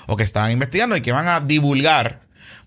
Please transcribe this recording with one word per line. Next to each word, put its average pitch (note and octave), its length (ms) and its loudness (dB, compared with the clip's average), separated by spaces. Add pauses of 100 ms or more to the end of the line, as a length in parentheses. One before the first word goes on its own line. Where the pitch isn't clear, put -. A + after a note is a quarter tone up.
o - 120 -4
que A2 60 0
estaban G#2+ 280 -2
investigando F#3 460 -2
y C3+ 40 -4
que A#2+ 100 -4
iban D3+ 180 -2
a E3+ 100 2
divulgar C#3+ 880 0 (400)